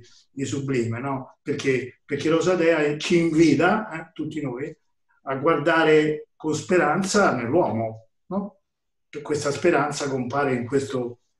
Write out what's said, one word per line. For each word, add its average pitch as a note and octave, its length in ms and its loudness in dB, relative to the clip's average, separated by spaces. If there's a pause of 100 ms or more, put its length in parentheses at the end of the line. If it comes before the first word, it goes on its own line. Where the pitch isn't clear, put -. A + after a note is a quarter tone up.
(320)
di C#3 140 -8
sublime, A#2+ 540 -2
no? C3 440 -8
Perché, C3 600 -2
perché C#3+ 260 -4
Rosadea D#3+ 680 2
ci E3+ 220 0
invita, E3 720 4
eh, D#3+ 220 -14
tutti D3+ 280 -8
noi, C3+ 340 -8 (480)
a C3+ 120 -6
guardare D#3 1000 2
con D#3 200 -4
speranza E3+ 800 2
nell'uomo, A2+ 720 -2 (200)
no? G3 340 -8 (480)
E C#3+ 120 -12
questa - 300 -4
speranza D3 580 0
compare C3 460 -2
in A#2 100 -4
questo, B2 540 -4 (200)